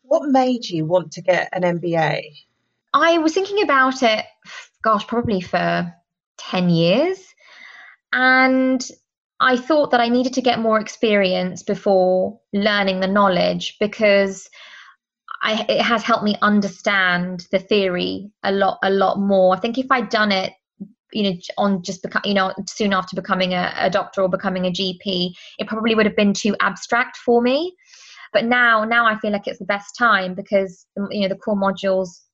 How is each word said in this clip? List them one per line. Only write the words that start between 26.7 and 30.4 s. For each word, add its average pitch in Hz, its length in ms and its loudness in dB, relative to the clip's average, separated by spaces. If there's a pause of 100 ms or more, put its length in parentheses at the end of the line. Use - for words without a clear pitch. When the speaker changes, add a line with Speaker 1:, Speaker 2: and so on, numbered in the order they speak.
Speaker 2:
for 240 240 2
me. 294 340 0 (560)
But - 140 0
now, 233 400 2
now 233 200 0
I 214 140 0
feel 214 120 -4
like 202 160 -4
it's - 120 -14
the 196 60 -12
best - 320 -8
time, 196 360 2
because, 196 520 -6 (260)